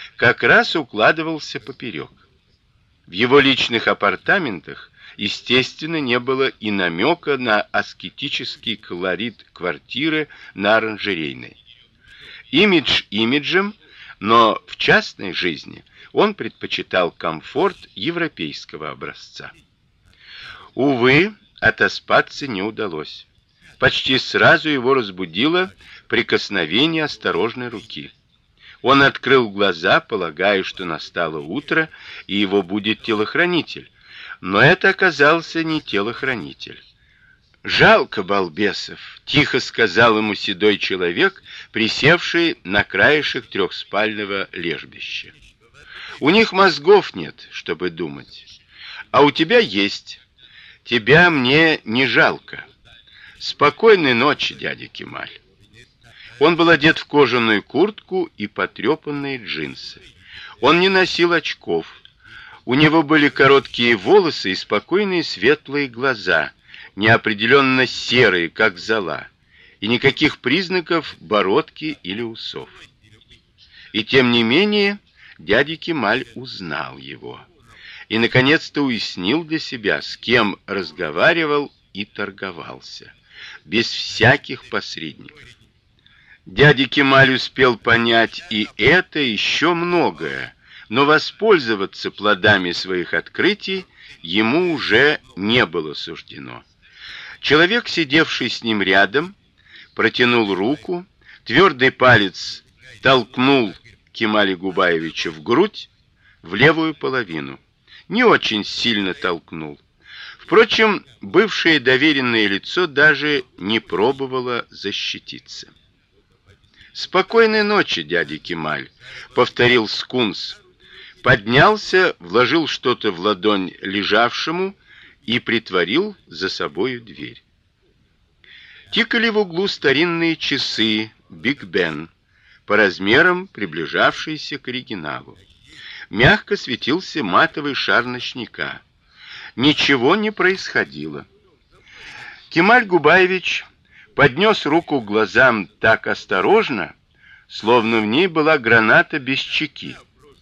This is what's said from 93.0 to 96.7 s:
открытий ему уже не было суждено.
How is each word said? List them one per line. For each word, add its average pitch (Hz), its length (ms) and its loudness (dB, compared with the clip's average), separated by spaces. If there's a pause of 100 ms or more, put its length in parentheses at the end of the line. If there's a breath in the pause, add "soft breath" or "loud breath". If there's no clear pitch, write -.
открытий 190 720 -4 (340 loud breath)
ему 117 540 0
уже 117 460 2 (160)
не 107 280 0
было 78 300 -6
суждено. 71 680 -16 (840 loud breath)